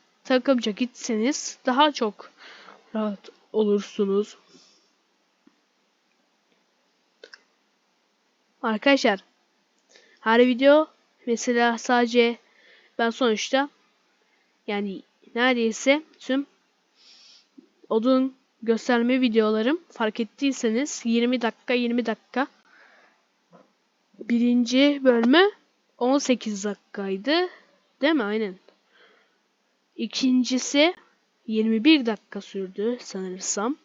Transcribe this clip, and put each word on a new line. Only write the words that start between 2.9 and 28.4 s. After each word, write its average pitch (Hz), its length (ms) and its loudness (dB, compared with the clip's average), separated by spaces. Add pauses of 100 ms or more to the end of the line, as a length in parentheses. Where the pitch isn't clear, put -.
rahat 214 340 -6 (240)
olursunuz. 208 840 -2 (4000)
Arkadaşlar 226 560 2 (1000)
her 226 200 2
video 269 480 6 (380)
mesela 233 520 -2
sadece 240 600 0 (600)
ben 233 120 0
sonuçta 262 600 -2 (1000)
yani 202 340 -6 (340)
neredeyse 247 680 0 (160)
tüm 277 260 -4 (1400)
odun 262 460 0 (260)
gösterme 240 600 0
videolarım 220 600 0 (100)
fark - 280 -6
ettiyseniz 254 840 -4
yirmi 233 360 0
dakika, 233 320 -6
yirmi 240 320 -2
dakika. 240 420 -6 (1700)
Birinci 240 840 2
bölümü 254 460 6 (480)
on 254 200 0
sekiz 214 460 -2
dakikaydı. 208 840 -4 (520)
Değil 302 120 2
mi? 269 100 0
Aynen. 208 320 -4 (1400)